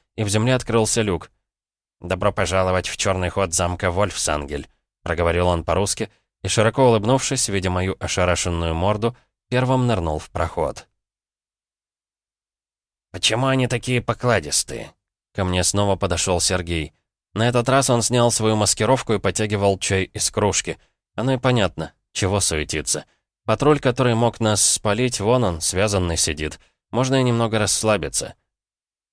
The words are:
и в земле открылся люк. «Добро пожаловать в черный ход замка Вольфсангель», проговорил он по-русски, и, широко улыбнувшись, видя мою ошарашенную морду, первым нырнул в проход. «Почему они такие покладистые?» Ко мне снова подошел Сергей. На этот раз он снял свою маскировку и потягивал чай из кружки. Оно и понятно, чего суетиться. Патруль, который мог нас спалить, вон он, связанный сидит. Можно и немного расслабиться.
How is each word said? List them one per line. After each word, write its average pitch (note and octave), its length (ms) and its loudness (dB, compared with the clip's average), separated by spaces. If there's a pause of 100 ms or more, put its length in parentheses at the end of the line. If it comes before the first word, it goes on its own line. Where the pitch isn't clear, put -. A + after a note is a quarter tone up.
(160)
и A2 80 -4
в G2+ 60 -2
земле A2 260 2
открылся A2+ 460 0
люк. F#2+ 300 -2 (680)
«Добро F#2 320 0
пожаловать F#2 560 0
в - 100 -8
черный F#2 320 0
ход F#2 240 -2
замка F2+ 380 0
Вольфсангель», D2 760 -4 (360)
проговорил E2+ 440 0
он E2+ 160 0
по-русски, F#2+ 460 -2 (340)
и, G2 40 -6
широко A2+ 400 2
улыбнувшись, A#2+ 640 2
видя F#2+ 200 -2
мою F#2 300 -2
ошарашенную F2 720 0
морду, G#2 420 0 (360)
первым B2+ 340 2
нырнул E2+ 320 0
в - 120 -12
проход. D#2+ 580 -4 (2250)
«Почему A#2 360 -2
они C3 200 2
такие B2 340 -2
покладистые?» F2+ 920 -2 (400)
Ко G2+ 100 -2
мне F2+ 220 0
снова G2+ 320 0
подошел F2 420 0
Сергей. E2+ 540 -2 (400)
На A2+ 160 0
этот A#2+ 180 0
раз C3+ 220 2
он A#2+ 120 2
снял A#2+ 300 2
свою A2 240 2
маскировку A2 580 2
и G2+ 60 0
потягивал G2+ 580 0
чай F#2+ 280 0
из - 260 -6
кружки. G2 460 -2 (380)
Оно B2+ 180 0
и C3 40 0
понятно, G#2+ 560 0 (200)
чего G2 260 0
суетиться. D2+ 640 -2 (400)
Патруль, C#3 340 2
который B2 360 2
мог A#2 240 0
нас A2 220 2
спалить, A#2 580 0
вон A#2+ 240 2
он, E2+ 180 -2
связанный F#2 560 0
сидит. D2+ 420 -4 (320)
Можно C3 240 0
и C3 80 2
немного A#2 360 0
расслабиться. G2+ 760 -2 (760)